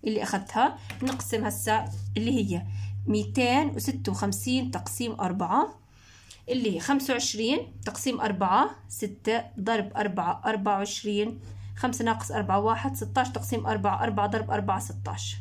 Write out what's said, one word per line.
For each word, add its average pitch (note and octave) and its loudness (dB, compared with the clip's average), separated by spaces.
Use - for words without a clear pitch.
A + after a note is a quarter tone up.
اللي A3 0
أخذتها، A3 0
نقسم B3+ -2
هسا G#3+ 0
اللي A3 2
هي G3 0
ميتين B3 4
وستة B3+ -2
وخمسين B3+ 0
تقسيم - -4
أربعة، F#3+ 2
اللي A#3 2
هي E3 -2
خمسة C4+ 2
وعشرين A#3+ 0
تقسيم A#3 -2
أربعة، G3+ 4
ستة - -2
ضرب G#3 0
أربعة F3+ 0
أربعة G3+ 2
وعشرين، G#3 -2
خمسة A#3 0
ناقص A3+ 0
أربعة G3 2
واحد، A3+ 2
ستاش B3 0
تقسيم - -2
أربعة، G3+ 2
أربعة G#3 2
ضرب A3 0
أربعة G3 2
ستاش. - -6